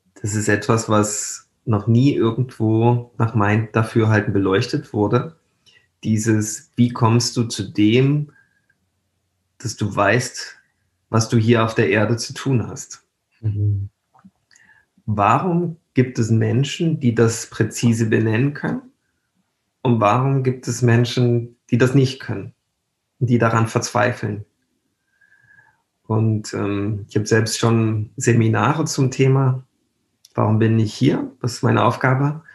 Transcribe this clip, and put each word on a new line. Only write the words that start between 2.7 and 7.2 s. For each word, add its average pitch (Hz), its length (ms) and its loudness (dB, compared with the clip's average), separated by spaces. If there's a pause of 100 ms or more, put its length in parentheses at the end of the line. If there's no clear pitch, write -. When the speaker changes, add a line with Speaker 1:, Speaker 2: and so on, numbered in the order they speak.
Speaker 1:
nach 113 180 -2
meinem 107 360 0
Dafürhalten 110 640 2
beleuchtet 98 600 0
wurde. 110 420 0 (680)
Dieses, 107 720 -2
wie 120 140 2
kommst 117 460 0